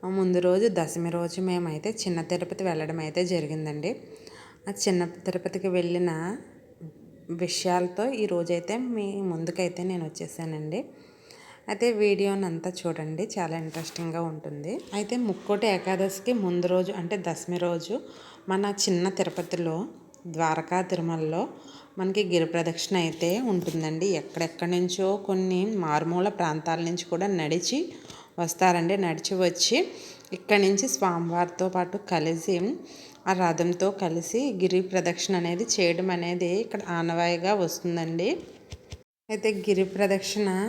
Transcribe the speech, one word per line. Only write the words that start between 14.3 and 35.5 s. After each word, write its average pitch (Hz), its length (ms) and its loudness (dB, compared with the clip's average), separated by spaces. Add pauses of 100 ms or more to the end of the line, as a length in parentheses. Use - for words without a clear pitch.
ఉంటుంది. 147 420 -8 (240)
అయితే 208 180 -2 (120)
ముక్కోటి 202 480 0
ఏకాదశికి 190 580 0 (100)
ముందు 175 300 2
రోజు 185 260 2
అంటే 180 180 -2 (100)
దశమి 170 400 -4
రోజు 175 280 -2 (560)
మన 202 220 0 (100)
చిన్న 185 240 2 (120)
తిరుపతిలో 170 580 -2 (560)
ద్వారకా 165 440 0 (100)
తిరుమలలో 165 520 0 (580)
మనకి 190 320 2
గిరి 170 220 4
ప్రదక్షిణ 165 500 0
అయితే 160 260 0 (220)
ఉంటుందండి. 165 560 0 (140)
ఎక్కడెక్కడి 165 520 -4
నుంచో 180 340 2 (200)
కొన్ని 185 340 2 (220)
మారుమూల 165 460 2 (100)
ప్రాంతాల 160 480 0
నుంచి 170 240 -2
కూడా 180 160 0 (140)
నడిచి 170 380 0 (600)
వస్తారండి. 175 540 4 (100)
నడిచి 165 380 -2
వచ్చి 180 340 4 (600)
ఇక్కడి 208 280 6
నుంచి 202 300 4
స్వామివారితో 175 800 2
పాటు 180 220 0 (120)
కలిసి 165 460 2 (720)
ఆ 190 140 4
రథంతో 170 460 2 (140)
కలిసి 170 400 0 (200)
గిరి 185 180 4 (100)
ప్రదక్షిణ 180 520 0
అనేది 175 240 0 (100)